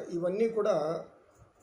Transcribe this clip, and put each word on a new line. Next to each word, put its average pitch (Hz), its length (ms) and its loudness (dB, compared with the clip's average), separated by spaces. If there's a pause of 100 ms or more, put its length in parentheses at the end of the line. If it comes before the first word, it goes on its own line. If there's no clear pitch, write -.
ఇవన్నీ 180 400 0
కూడా 196 560 0 (580)